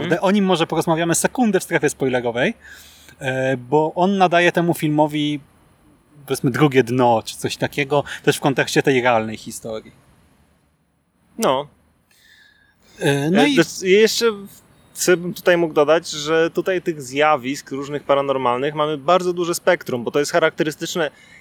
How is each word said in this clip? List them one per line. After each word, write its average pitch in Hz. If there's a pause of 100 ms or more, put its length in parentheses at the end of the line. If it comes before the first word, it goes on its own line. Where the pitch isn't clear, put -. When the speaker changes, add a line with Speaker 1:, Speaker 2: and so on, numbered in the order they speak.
(140)
Speaker 1:
Mhm. -
Speaker 2:
O 185
nim 202
może 165
porozmawiamy 165
sekundę 202
w -
strefie 156
spoilerowej, 127 (680)
e, 131
bo 147
on 190
nadaje 175
temu 170
filmowi, 151 (840)
powiedzmy, 135
drugie 131
dno, 120
czy -
coś -
takiego, 143 (180)
też 143
w -
kontekście 143
tej 131
realnej 110
historii. 110 (1500)
Speaker 1:
No. 139 (1300)
Speaker 2:
E, 143
no 196
Speaker 1:
E, 294
Speaker 2:
i 269
Speaker 1:
też 165 (160)
jeszcze 214
w-, 202 (440)
co -
bym 175
tutaj 180
mógł 160
dodać, 151
że 160
tutaj 180
tych 156
zjawisk 139
różnych 139
paranormalnych 139
mamy 151
bardzo 180
duże 175
spektrum, 156
bo 123
to 147
jest 143
charakterystyczne 160 (300)